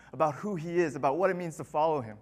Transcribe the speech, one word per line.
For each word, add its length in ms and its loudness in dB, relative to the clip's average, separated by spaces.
about 220 2
who 200 -6
he 240 -2
is, 160 2
about 220 2
what 140 4
it 40 0
means 220 -6
to 80 -10
follow 360 0
him. 220 -10